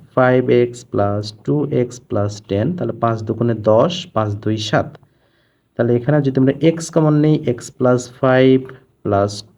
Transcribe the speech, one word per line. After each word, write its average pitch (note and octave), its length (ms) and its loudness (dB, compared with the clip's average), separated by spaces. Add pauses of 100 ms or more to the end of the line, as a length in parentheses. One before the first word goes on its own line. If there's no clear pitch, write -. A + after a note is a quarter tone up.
(140)
ফাইভ B2+ 360 2
এক্স A#2+ 340 0
প্লাস G#2 480 -4 (120)
টু C#3+ 200 -2
এক্স B2+ 360 -4
প্লাস G#2 480 -6
টেন, A2 280 -2
তাহলে A#2 160 -6
পাঁচ A#2 300 -4
দুগুণে A2+ 320 -2
দশ, A2 580 2
পাঁচ A2 220 -2
দুই A2 220 -4
সাত। - 420 -4 (760)
তাহলে A#2 200 2
এখানে C#3+ 260 0
যদি C3 180 0
আমরা C3 120 4 (100)
এক্স E3 280 0
কমন D#3 240 2
নিই, D3+ 320 2
এক্স - 240 -6
প্লাস B2 400 0 (100)
ফাইভ C3 400 4 (420)
প্লাস G2+ 420 -2 (140)